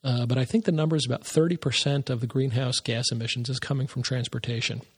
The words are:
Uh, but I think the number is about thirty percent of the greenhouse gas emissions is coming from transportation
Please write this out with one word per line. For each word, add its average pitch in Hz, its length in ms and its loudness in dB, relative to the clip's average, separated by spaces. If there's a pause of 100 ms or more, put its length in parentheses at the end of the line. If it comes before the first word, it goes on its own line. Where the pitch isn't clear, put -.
Uh, 120 220 2
but 123 140 2
I 127 60 4
think 226 200 2
the 196 80 4
number 156 240 2
is 135 80 2
about 123 220 -4
thirty 165 300 4
percent 143 540 0
of 120 100 0
the 123 80 -2
greenhouse 127 500 0
gas 117 320 -2
emissions 117 380 -2
is 127 100 -4
coming 135 300 -2
from 123 140 -4
transportation 120 800 -2 (160)